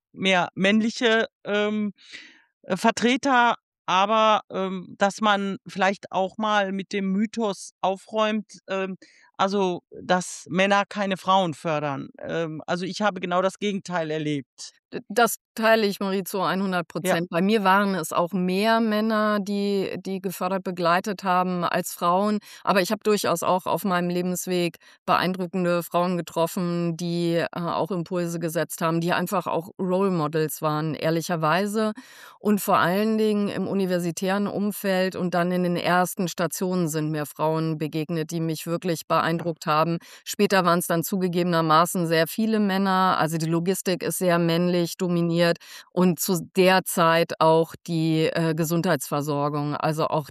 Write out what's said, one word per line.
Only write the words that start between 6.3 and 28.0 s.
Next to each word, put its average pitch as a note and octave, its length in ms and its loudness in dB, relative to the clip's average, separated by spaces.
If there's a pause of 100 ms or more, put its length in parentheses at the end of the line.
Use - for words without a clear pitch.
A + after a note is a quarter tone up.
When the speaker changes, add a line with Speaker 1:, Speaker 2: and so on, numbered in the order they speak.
Speaker 1:
mal G#3 340 0
mit F#3+ 220 -6
dem F#3+ 180 -2
Mythos G#3+ 600 -4 (100)
aufräumt, G#3+ 840 -2
ähm, F#3+ 300 -4 (400)
also, F#3+ 540 0
dass - 580 -2
Männer G3 400 2
keine G3 280 -4
Frauen F#3 380 2
fördern. D3 540 -4 (120)
Ähm, E3 460 -6
also, F3+ 180 -4
ich F#3+ 180 -6
habe G3 180 0
genau F3+ 220 0
das F#3+ 160 -2
Gegenteil F3+ 540 -4
erlebt. D3+ 580 -6 (220)
Speaker 2:
D-, - 160 -8
das A3+ 300 2 (180)
teile A3 300 4
ich, G3+ 120 -2
Marie, G3 240 -2
zu G3 160 -6
Speaker 1:
Ja. E3+ 160 0
Speaker 2:
hundert F#3 320 -2
Prozent. F3 440 -2
Bei F3 120 0
mir G#3 220 2
waren G3 320 4
es E3 160 -6
auch E3+ 200 0
mehr G3 460 2
Männer, G#3+ 640 0
die, G3+ 580 -2
die F#3+ 220 -6
gefördert, F#3 420 -4
begleitet F3+ 600 -2
haben F3+ 400 0
als - 280 -2
Frauen. G3 460 0 (240)
Aber F#3+ 180 2
ich F#3 120 -2
hab G#3+ 100 -4
durchaus F#3+ 400 0
auch F3+ 240 0
auf - 180 -2
meinem F3+ 240 0
Lebensweg F3+ 680 -2 (280)
beeindruckende F3 760 0
Frauen F3 340 0
getroffen, E3+ 800 -2
die, E3+ 380 -2
äh, E3 180 0
auch E3 380 -4
Impulse F3 480 -4